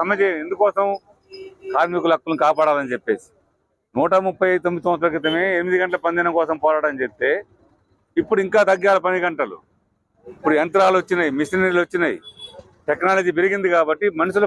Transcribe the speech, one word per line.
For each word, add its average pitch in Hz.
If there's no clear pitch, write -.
సమ్మె 190
చేయ-, 185
ఎందుకోసం? 190
కార్మికుల 170
హక్కులను 156
కాపాడాలని 147
చెప్పేసి. 110
నూట 165
ముప్పై 185
తొమ్మిది 175
సంవత్సరాల 170
క్రితమే 160
ఎనిమిది 180
గంటల 180
పనిదినం 170
కోసం 160
పోరాటం 151
చేస్తే 127
ఇప్పుడు 180
ఇంకా 196
తగ్గాలి 190
పని 185
గంటలు. 139
ఇప్పుడు -
యంత్రాలు 185
వచ్చినాయి, 175
మిషనరీలు 175
వచ్చినాయి, 165
టెక్నాలజీ 180
పెరిగింది 190
కాబట్టి 160
మనుషుల 185